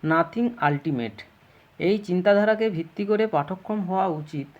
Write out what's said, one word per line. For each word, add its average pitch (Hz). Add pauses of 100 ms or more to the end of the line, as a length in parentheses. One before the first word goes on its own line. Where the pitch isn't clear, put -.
nothing 165 (200)
ultimate। 139 (640)
এই 190 (100)
চিন্তাধারাকে 202 (100)
ভিত্তি 165
করে 214 (100)
পাঠ্যক্রম 185 (100)
হওয়া 190 (140)
উচিত 147 (120)